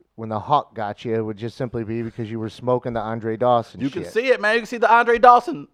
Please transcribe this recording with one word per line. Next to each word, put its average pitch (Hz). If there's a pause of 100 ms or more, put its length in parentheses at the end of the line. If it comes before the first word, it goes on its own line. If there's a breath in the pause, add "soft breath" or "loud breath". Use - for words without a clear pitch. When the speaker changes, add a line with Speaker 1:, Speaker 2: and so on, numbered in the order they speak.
(160)
Speaker 1:
when 110
the 107
Hawk 127
got 104
you, 113
it 113
would 107
just 110
simply 120
be 113
because 113
you 113
were 110
smoking 123
the 113
Andre 110
Dawson 117
Speaker 2:
You 269
can 247
Speaker 1:
shit. -
Speaker 2:
see 247
it, 226
man. 214
You 233
can 208
see 240
the 214
Andre 233
Dawson 247